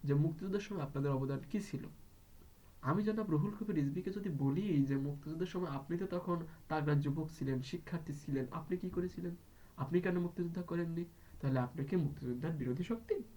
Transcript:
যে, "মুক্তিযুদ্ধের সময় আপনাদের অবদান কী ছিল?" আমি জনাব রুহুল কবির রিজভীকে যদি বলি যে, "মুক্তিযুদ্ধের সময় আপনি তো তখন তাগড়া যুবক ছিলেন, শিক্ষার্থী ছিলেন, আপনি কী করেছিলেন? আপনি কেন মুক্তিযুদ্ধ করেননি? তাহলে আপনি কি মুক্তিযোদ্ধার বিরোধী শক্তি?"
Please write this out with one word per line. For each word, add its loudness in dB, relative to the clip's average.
যে, 2
"মুক্তিযুদ্ধের 2
সময় -4
আপনাদের -2
অবদান 0
কী 0
ছিল?" -6
আমি 4
জনাব 2
রুহুল 4
কবির 0
রিজভীকে 2
যদি -2
বলি 4
যে, 2
"মুক্তিযুদ্ধের -2
সময় -2
আপনি -2
তো 0
তখন -2
তাগড়া 2
যুবক 2
ছিলেন, 0
শিক্ষার্থী -4
ছিলেন, -2
আপনি -4
কী -4
করেছিলেন? -2
আপনি 4
কেন 2
মুক্তিযুদ্ধ -2
করেননি? -2
তাহলে 4
আপনি -2
কি 0
মুক্তিযোদ্ধার 0
বিরোধী 0
শক্তি?" 0